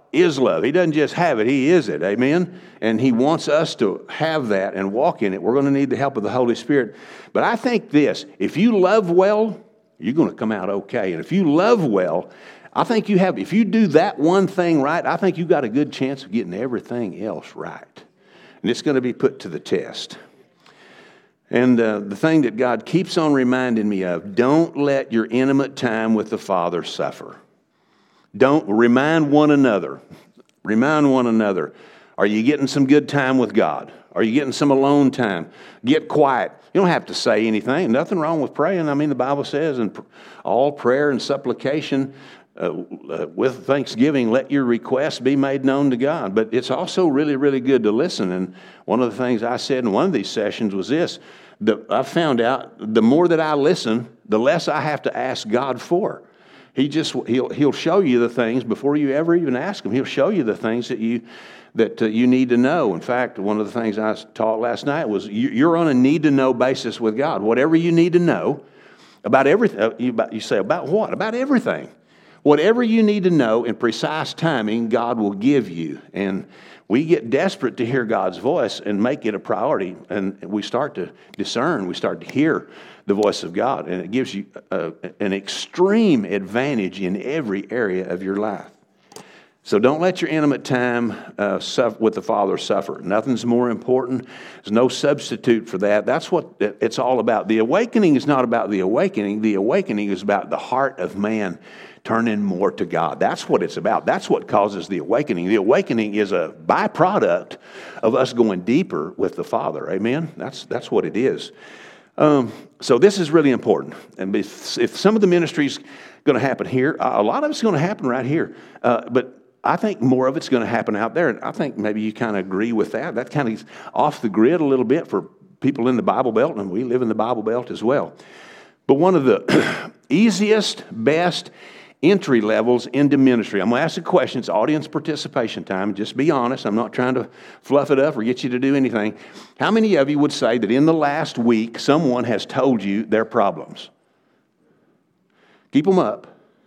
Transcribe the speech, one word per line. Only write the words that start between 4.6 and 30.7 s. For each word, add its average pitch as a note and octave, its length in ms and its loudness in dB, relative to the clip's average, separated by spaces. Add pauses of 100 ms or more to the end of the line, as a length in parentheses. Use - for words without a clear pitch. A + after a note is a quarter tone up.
and G2 180 -2
walk C#3+ 300 0
in G2 100 0
it. F#2+ 80 -6
We're A2 140 0
gonna C#3 160 2
need C#3 180 2
the A2+ 80 -2
help C3+ 180 -2
of A2 60 -2
the G#2 80 -4
Holy B2 240 0
Spirit. B2+ 420 0 (360)
But A2+ 120 2
I G#3+ 120 0
think A#3 340 -2
this, C#3 380 2 (100)
if F#3 180 -4
you G#3+ 220 4
love F#3 320 4
well, G3+ 500 2 (400)
you're A2 140 -4
gonna D3 200 2
come A2 180 -4
out F#2+ 180 -4
okay. G2 440 -4
And D#2+ 80 -6
if - 100 -10
you E3+ 220 2
love F#3+ 320 4
well, F#2 440 0 (440)
I D3 100 0
think A3 240 0
you G3+ 120 2
have, E3+ 200 2
if G2 140 -6
you A3+ 100 4
do G#3 240 2
that D#3+ 320 2
one F3 280 4
thing E3+ 340 2
right, D3+ 240 -2
I C#3+ 100 0
think E3+ 220 0
you F3 80 -4
got D3+ 180 2
a A2+ 60 -4
good C3 240 -2
chance C3+ 300 -4
of F2+ 80 -16
getting F#2+ 220 -4
everything G#2+ 720 -8
else F#2+ 320 -10
right. - 480 -16 (580)
And G2 80 -2
it's A#2+ 120 -2
gonna C3+ 200 0
be B2 120 -2
put - 280 -2
to G2 80 -12
the D2 100 -10
test. - 580 -6 (1300)
And, B2 300 4
uh, A2 200 0
the G2+ 160 -8
thing D#3+ 260 2
that A2 160 -2
God A#2+ 280 -2
keeps E3+ 320 -2
on D#3 140 2
reminding B2+ 560 0
me G2 160 -2
of, F2+ 320 -6
don't D3 400 4
let C#3 380 -2
your A2 140 0
intimate C3+ 480 0
time A2+ 400 0
with G#2+ 160 -2
the G#2+ 60 -2
Father F2 460 -2
suffer. - 540 -8 (960)
Don't, C3 320 4
remind C3 640 4
one D3 200 6
another. G#2 500 2 (600)
Remind C3+ 500 2